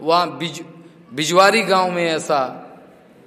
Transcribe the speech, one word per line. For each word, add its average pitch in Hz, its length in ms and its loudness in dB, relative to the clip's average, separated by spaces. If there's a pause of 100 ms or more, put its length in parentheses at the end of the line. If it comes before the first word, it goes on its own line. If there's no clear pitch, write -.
वहाँ 160 380 0
बिज-, 165 260 -10 (500)
बिजवारी 185 480 4
गांव 185 300 0
में 175 140 -2
ऐसा 143 560 -4 (640)